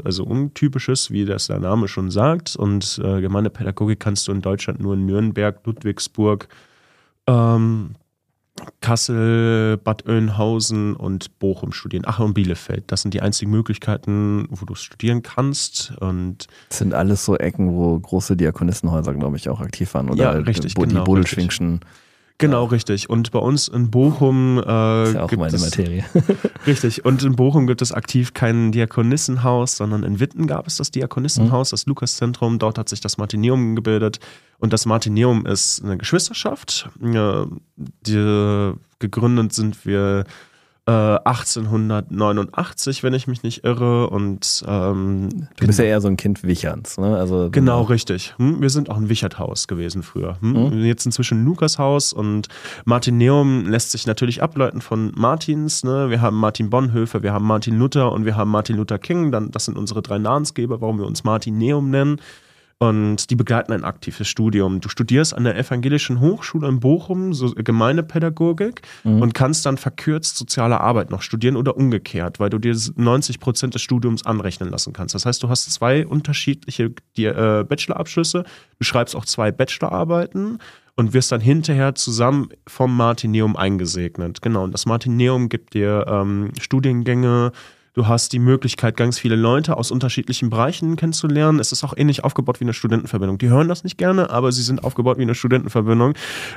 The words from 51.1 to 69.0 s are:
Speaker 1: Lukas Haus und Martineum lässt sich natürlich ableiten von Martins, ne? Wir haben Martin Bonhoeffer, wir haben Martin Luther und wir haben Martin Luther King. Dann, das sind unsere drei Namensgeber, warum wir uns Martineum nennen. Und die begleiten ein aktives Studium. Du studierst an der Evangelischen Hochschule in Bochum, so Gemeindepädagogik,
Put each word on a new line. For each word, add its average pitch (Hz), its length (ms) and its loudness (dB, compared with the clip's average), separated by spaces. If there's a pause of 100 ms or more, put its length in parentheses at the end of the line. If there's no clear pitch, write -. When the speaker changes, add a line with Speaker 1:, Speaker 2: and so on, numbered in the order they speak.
Speaker 1:
Lukas 160 340 0
Haus 143 340 2
und 107 340 -2 (380)
Martineum 123 800 4
lässt 110 260 0
sich - 160 -6
natürlich 120 360 -2
ableiten 135 380 0
von 110 340 -2
Martins, 151 720 0
ne? 135 240 0
Wir 113 120 2
haben 110 160 2
Martin 107 320 0
Bonhoeffer, 117 540 0
wir 101 100 0
haben 104 120 0
Martin 110 320 2
Luther 131 340 2
und 110 140 -2
wir 107 100 0
haben 107 160 0
Martin 107 260 0
Luther 104 220 -2
King. 170 320 -2
Dann, 107 200 -2
das - 140 -6
sind 107 120 -6
unsere 104 240 -6
drei 101 160 -4
Namensgeber, 120 640 -2
warum 110 180 -2
wir 101 60 -6
uns 107 180 -6
Martineum 113 680 0
nennen. 143 260 2 (640)
Und 107 500 2
die 123 80 0
begleiten 117 340 0
ein 98 140 -2
aktives - 420 -8
Studium. 98 540 0
Du 110 80 -8
studierst 131 440 0
an 120 120 0
der 104 120 0
Evangelischen 127 600 0
Hochschule 156 480 0
in 131 140 0
Bochum, 175 520 2
so 123 220 -2
Gemeindepädagogik, 165 1300 0 (240)